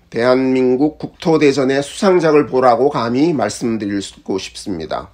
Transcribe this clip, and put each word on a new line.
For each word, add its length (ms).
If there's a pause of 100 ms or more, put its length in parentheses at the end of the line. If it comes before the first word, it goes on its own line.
(140)
대한민국 840
국토대전의 840
수상작을 640
보라고 420
감히 440
말씀드리고 1080
싶습니다. 760